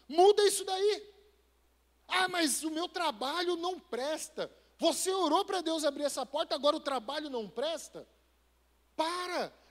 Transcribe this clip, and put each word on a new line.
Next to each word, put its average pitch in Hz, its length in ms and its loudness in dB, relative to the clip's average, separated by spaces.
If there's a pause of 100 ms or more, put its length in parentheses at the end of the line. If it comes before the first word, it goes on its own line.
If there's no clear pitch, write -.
Muda 403 360 6
isso 381 220 4
daí. 392 480 0 (960)
"Ah, 370 200 2
mas 339 340 0
o 311 80 -4
meu 320 160 -4
trabalho 330 680 -2
não 349 200 -4
presta." 262 720 -6 (300)
Você 330 320 2
orou 370 320 2
pra 381 160 -2
Deus 320 240 -2
abrir 285 200 -2
essa 269 220 -2
porta, 320 300 -4
agora 294 220 4
o - 20 -4
trabalho 285 500 -4
não 226 200 -6
presta? 254 580 -8 (880)
Para! 339 580 -2 (160)